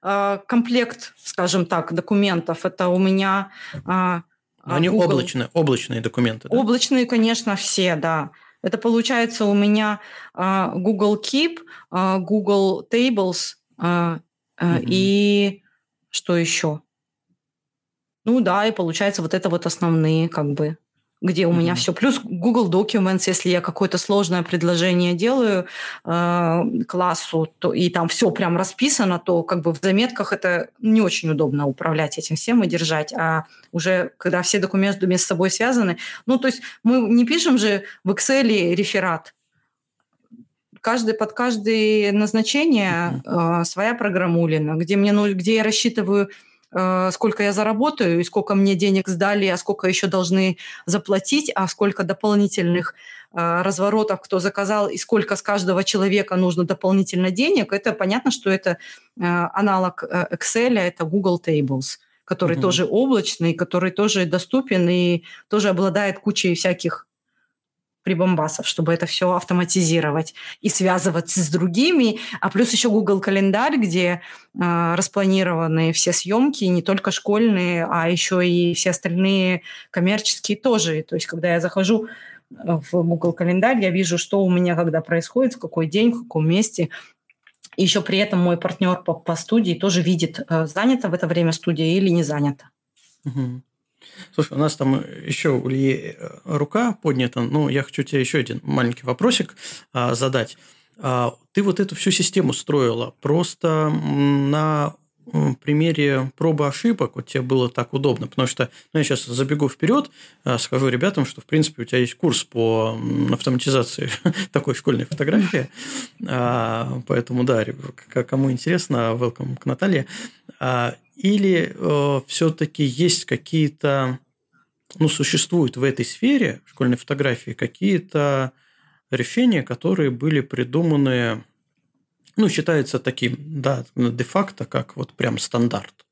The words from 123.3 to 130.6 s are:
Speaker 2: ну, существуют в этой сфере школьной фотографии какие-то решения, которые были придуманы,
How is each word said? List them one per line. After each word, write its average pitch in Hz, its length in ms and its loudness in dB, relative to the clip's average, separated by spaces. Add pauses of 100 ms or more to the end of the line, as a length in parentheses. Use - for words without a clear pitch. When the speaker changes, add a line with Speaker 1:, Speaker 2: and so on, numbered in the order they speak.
Speaker 2:
ну, 160 100 2
существуют 143 680 0
в 123 60 -2
этой 135 220 0
сфере 226 600 0
школьной 123 320 -2
фотографии 139 560 -4
какие-то 143 1000 -2 (600)
решения, 170 520 0
которые 156 480 -2
были 139 300 -2
придуманы, 127 1000 0 (920)